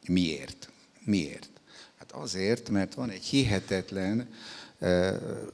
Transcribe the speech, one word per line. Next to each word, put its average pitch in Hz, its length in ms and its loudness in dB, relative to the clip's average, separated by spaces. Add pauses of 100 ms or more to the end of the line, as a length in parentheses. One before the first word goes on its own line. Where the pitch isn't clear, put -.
Miért? 85 640 0 (340)
Miért? 95 460 0 (480)
Hát - 140 -20
azért, 117 580 -2
mert 98 240 0
van 123 160 -4
egy 92 140 -10
hihetetlen, 101 1040 2 (500)
ö, 90 320 4 (440)